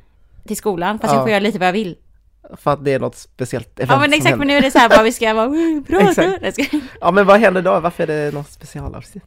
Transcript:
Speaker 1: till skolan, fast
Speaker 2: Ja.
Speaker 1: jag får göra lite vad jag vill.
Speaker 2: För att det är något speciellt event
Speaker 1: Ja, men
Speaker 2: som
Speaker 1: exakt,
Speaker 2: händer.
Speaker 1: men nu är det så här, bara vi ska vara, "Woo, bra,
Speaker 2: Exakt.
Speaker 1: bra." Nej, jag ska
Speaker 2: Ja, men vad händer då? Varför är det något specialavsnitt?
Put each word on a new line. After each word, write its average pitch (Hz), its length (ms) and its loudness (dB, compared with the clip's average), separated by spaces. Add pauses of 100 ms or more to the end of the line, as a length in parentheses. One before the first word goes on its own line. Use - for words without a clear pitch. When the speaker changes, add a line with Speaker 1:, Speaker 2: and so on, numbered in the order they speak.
(460)
Speaker 1:
till 214 100 -8
skolan, 196 420 -4
fast 226 140 -2
Speaker 2:
Ja. 139 60 2
Speaker 1:
jag 131 60 0
får 220 60 0
göra 202 100 2
lite 196 180 -2
vad 180 100 0
jag 180 40 2
vill. 190 240 -4 (600)
Speaker 2:
För - 140 -2
att 143 140 -2
det 139 80 0
är 131 80 0
något 123 160 -8
speciellt - 640 -10
event - 100 0
Speaker 1:
Ja, 262 80 6
men 285 120 2
Speaker 2:
som - 20 0
Speaker 1:
exakt, - 180 2
Speaker 2:
händer. 262 80 0
Speaker 1:
men 285 100 -2
nu 285 80 2
är 285 60 4
det 269 80 0
så 269 80 2
här, 240 100 6
bara 220 140 6
vi 233 100 2
ska 220 220 -2
vara, 220 140 0
"Woo, 320 320 -2
bra, 320 200 -2
Speaker 2:
Exakt. 381 160 4
Speaker 1:
bra." 330 100 2
Nej, 381 160 -4
jag 277 240 -4
ska 302 120 -4 (220)
Speaker 2:
Ja, 170 100 0
men 196 160 4
vad 196 140 6
händer 185 220 2
då? 185 180 0
Varför 165 300 -4
är 151 160 -2
det 147 80 -6
något 147 160 -10
specialavsnitt? - 760 -16